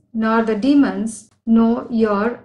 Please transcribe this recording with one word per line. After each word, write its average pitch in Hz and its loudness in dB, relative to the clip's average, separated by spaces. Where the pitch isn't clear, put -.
nor 226 0
the 220 -2
demons 226 0
know 226 2
your 220 -2